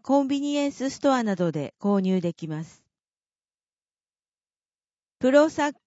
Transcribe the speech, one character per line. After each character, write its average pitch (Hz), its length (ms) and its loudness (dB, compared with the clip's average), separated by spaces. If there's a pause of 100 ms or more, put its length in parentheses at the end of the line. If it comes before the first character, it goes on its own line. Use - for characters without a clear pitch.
コ 277 200 2
ン 269 40 -4
ビ 277 120 -2
ニ 285 160 -4
エ 285 120 0
ン 285 40 -6
ス 269 180 -6
ス - 100 -12
ト 277 140 2
ア 247 100 0
な 202 120 -2
ど 170 160 0
で 143 280 -6
購 202 200 0
入 185 220 0
で 170 120 -4
き - 140 -12
ま 156 160 -8
す。 - 200 -20 (2250)
プ 254 120 2
ロ 294 180 6
サ 294 180 -4
ッ 285 60 -6 (140)